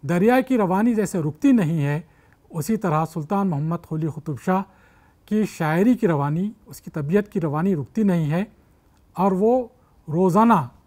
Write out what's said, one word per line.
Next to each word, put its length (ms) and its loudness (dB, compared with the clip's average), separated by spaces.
दरिया 380 2
की 160 0
रवानी 380 2
जैसे 260 -2
रुकती 320 0
नहीं 260 2
है, 280 -2
उसी 260 -4
तरह 280 0
सुल्तान 420 -4
मोहम्मद 380 -4
कुली 240 -4
कुतुब 300 -10
शाह 220 0
की 200 0
शायरी 480 2
की 120 -2
रवानी, 440 0
उसकी 240 -18
तबीयत 360 -2
की 120 -6
रवानी 340 -2
रुकती 300 -4
नहीं 240 2
है 200 -2
और 180 0
वो 380 0
रोज़ाना 600 2